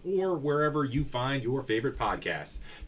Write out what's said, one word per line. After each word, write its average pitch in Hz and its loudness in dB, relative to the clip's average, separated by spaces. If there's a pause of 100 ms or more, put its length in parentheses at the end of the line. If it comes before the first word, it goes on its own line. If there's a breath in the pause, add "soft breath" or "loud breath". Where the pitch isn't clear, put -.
or 185 2
wherever 147 2
you 135 2
find 127 0
your 127 0
favorite 113 0
podcasts. 90 -2 (300 loud breath)